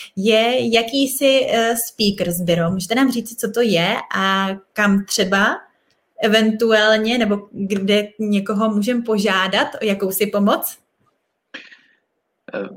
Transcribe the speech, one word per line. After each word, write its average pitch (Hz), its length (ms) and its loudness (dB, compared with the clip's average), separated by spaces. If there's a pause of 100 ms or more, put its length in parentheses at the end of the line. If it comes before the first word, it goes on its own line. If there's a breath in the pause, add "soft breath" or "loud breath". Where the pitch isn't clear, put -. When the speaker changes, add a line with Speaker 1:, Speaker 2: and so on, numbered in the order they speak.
(160 loud breath)
Speaker 1:
je 226 600 2
jakýsi, 269 760 2
eh, 233 260 0
speakers 196 640 -2
bureau. 170 320 0
Můžete 190 220 -4
nám 262 180 2
říct, 233 280 -8
co 214 100 -4
to 220 100 -4
je 202 360 2 (180)
a 190 340 0 (240)
kam 202 320 2
třeba 196 520 0 (640)
eventuálně, 220 960 2
nebo 202 340 -2
kde 202 560 -2 (100)
někoho 208 520 0
můžem 220 320 0
požádat 202 640 0 (140)
o - 20 -6
jakousi 196 420 -2
pomoc? 208 520 -2 (1800 loud breath)
Speaker 2:
Eh, 101 220 -8